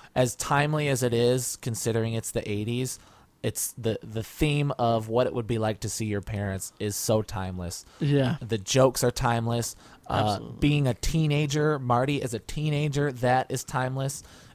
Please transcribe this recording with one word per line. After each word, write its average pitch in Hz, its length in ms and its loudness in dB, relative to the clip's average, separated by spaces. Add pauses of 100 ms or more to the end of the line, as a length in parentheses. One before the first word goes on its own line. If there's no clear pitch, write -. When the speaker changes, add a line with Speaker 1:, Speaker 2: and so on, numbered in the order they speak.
(140)
Speaker 1:
as 127 220 2
timely 147 520 2
as 127 140 2
it 120 100 2
is, 120 440 2
considering 113 580 -2
it's 113 160 -4
the - 180 -4
eighties, 117 520 -4 (420)
it's - 340 -4
the, 110 260 0
the 110 200 -6
theme 143 560 0
of 117 300 2
what 120 180 2
it - 80 -2
would 117 120 -2
be 117 120 0
like 110 220 0
to 113 100 -4
see - 160 -4
your 101 160 -2
parents 98 580 -4
is 104 160 -2
so 110 260 2
timeless. 92 640 -8 (160)
Speaker 2:
Yeah. 143 400 2
Speaker 1:
The 113 180 -4
jokes 131 460 2
are 123 60 4
timeless. 117 680 0 (320)
Uh, - 140 2 (100)
Speaker 2:
Absolutely. 117 260 -8
Speaker 1:
being 147 300 2
a 117 60 0
teenager, 151 840 2
Marty 127 440 2
as 113 120 -4
a 110 40 -2
teenager, 147 760 -2
that 127 380 2
is 131 120 -4
timeless. 131 600 -4 (320)